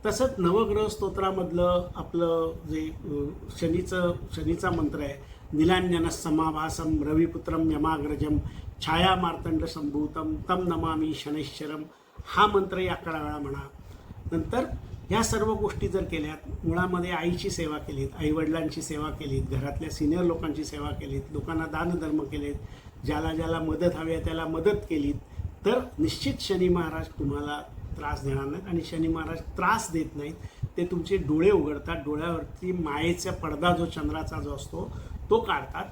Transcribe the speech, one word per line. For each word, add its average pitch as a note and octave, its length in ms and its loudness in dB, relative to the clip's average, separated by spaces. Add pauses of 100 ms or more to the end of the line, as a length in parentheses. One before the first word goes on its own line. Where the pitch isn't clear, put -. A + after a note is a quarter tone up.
तसंच A3 320 4
नवग्रह G3+ 500 4
स्तोत्रामधलं F3+ 1080 2
आपलं E3 560 0 (180)
जे, D#3 200 -2 (160)
अ, - 40 -8 (480)
शनीचं, F3 560 2 (220)
शनीचा E3 340 0
मंत्र D3+ 300 0
आहे, C#3 140 -4 (440)
"नीलांजन F3 500 6
समाभासम D#3 960 0
रविपुत्रम D#3+ 680 2
यमाग्रजम D3+ 680 2 (440)
छाया F3 340 6
मार्तंड E3 500 0
संभूतम D3+ 720 -2 (140)
तम F#3 180 4
नमामि D#3+ 460 0
शनैश्चरम", D3+ 680 -4 (420)
हा G3+ 220 6
मंत्रही F#3+ 400 2
अकरा D#3+ 340 -4
वेळा D3 160 -4
म्हणा. C#3 300 -6 (640)
नंतर E3+ 340 0 (440)
ह्या A3 140 4
सर्व A3 300 2
गोष्टी G3+ 340 0
जर F#3+ 160 0
केल्यात, D#3 640 -6
मुळामध्ये F3+ 460 2
आईची F3 380 0
सेवा D3+ 280 -2
केलीत, C3+ 320 -4 (100)
आईवडिलांची D#3 640 0
सेवा D3+ 280 -4
केलीत, C3+ 340 -2
घरातल्या C#3 460 -2
सिनियर D#3 320 2
लोकांची E3 420 0
सेवा D3 260 -6
केलीत, C#3 320 -4 (100)
लोकांना D#3+ 340 -2
दानधर्म D#3 580 0
केलेत, C#3+ 320 -4 (500)
ज्याला D#3 280 0
ज्याला E3 260 0
मदत D#3+ 360 2
हवी D#3+ 200 -2
आहे D#3+ 100 -4
त्याला E3 200 0
मदत E3 320 2 (120)
केलीत, C#3+ 240 2 (520)
तर B3 140 6 (200)
निश्चित C4+ 400 2
शनी F3+ 300 4
महाराज D#3+ 380 2 (120)
तुम्हाला D3 420 -2 (360)
त्रास D3 260 -4
देणार C#3 220 0
नाहीत. F3 220 -6
आणि E3+ 140 0
शनी D#3+ 260 -2
महाराज D#3+ 320 -2 (180)
त्रास F#3+ 360 2
देत D3+ 220 -2
नाहीत, D3 180 -6 (440)
ते F3 80 2
तुमचे F3+ 320 0
डोळे D#3+ 340 6
उघडतात, D3+ 440 2
डोळ्यावरती D#3+ 760 -4
मायेचा E3+ 600 0
पडदा D#3+ 440 2
जो E3 100 2
चंद्राचा D#3 540 -4
जो C#3+ 160 -4
असतो - 420 -8 (320)
तो A3+ 100 8
काढतात E3+ 520 -2